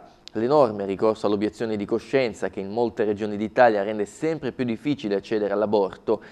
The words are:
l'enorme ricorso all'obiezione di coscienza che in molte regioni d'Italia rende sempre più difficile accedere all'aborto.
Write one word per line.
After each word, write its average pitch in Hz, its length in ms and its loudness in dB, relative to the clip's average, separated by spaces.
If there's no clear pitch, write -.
l'enorme 113 540 2
ricorso 107 420 0
all'obiezione 107 480 -2
di 101 80 -4
coscienza 113 640 -2
che 90 100 -8
in 98 140 -8
molte 113 320 -2
regioni 104 320 -2
d'Italia 107 480 4
rende 107 220 -4
sempre 151 440 -6
più 131 140 -4
difficile 120 500 -2
accedere 101 380 -2
all'aborto. 104 680 0